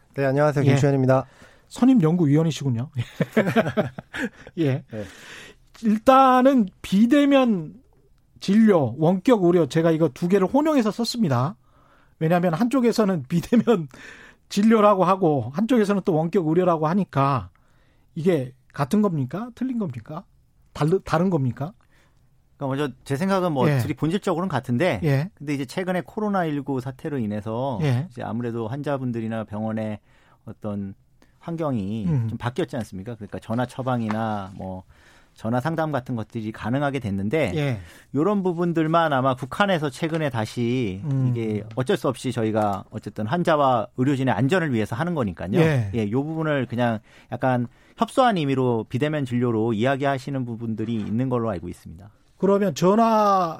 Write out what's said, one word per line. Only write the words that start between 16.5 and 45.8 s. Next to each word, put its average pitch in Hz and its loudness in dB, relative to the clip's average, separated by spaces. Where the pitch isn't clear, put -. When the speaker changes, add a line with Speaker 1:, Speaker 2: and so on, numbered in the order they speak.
Speaker 2:
하니까 139 0
이게 151 0
같은 170 0
겁니까? 180 -2
틀린 247 -4
겁니까? 156 -8
다르-, 165 0
다른 175 0
겁니까? 143 -2
Speaker 3:
그러니까 135 -4
먼저 131 -6
제 139 -4
생각은 185 0
뭐 139 2
Speaker 2:
예. 139 2
Speaker 3:
둘이 120 -2
본질적으로는 175 -2
같은데 127 -2
Speaker 2:
예. 143 0
Speaker 3:
근데 147 -8
이제 139 -4
최근에 180 -4
코로나 202 -2
일구 139 -4
사태로 135 -8
인해서 110 -4
Speaker 2:
예. 139 0
Speaker 3:
이제 - -12
아무래도 113 -6
환자분들이나 120 -4
병원의 107 -6
어떤 101 -10
환경이 123 -4
Speaker 2:
음. 131 0
Speaker 3:
좀 117 -8
바뀌었지 127 -6
않습니까? 104 -10
그러니까 95 -12
전화 120 -4
처방이나 110 -4
뭐 92 -12
전화 123 -4
상담 156 -4
같은 131 -6
것들이 110 -8
가능하게 135 -4
됐는데 107 -2
Speaker 2:
예. 143 -2
Speaker 3:
요런 190 0
부분들만 165 0
아마 131 2
국한에서 156 -2
최근에 160 -4
다시 117 -4
Speaker 2:
음. 135 0
Speaker 3:
이게 110 -4
어쩔 131 -2
수 - -4
없이 131 -4
저희가 107 0
어쨌든 110 -8
환자와 147 2
의료진의 131 2
안전을 139 0
위해서 110 -2
하는 170 -4
거니까요. 95 -4
Speaker 2:
예. 135 2